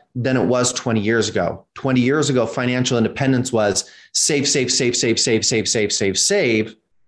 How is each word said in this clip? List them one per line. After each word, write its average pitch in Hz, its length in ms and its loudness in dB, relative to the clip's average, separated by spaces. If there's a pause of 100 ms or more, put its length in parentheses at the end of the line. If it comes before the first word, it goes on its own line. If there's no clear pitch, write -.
(160)
than 127 220 0
it 101 80 2
was 123 260 2
twenty 113 300 -2
years 107 260 2
ago. 87 380 -4 (100)
Twenty 131 240 0
years 135 300 2
ago, 123 180 0
financial 123 500 -2
independence 127 540 0
was 104 400 0 (220)
save, 147 340 0
save, 131 240 0
save, 123 240 0
save, 120 240 0
save, 110 260 2
save, 107 220 0
save, 107 240 0
save, 98 260 0
save. 120 580 0 (320)